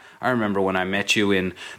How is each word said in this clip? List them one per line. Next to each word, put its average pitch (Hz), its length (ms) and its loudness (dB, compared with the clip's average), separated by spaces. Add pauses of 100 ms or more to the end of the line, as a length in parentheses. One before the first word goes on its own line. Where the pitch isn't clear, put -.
(240)
I 127 60 2
remember 104 320 0
when 95 140 2
I 92 100 0
met 98 300 0
you 101 160 2
in, 92 220 0 (260)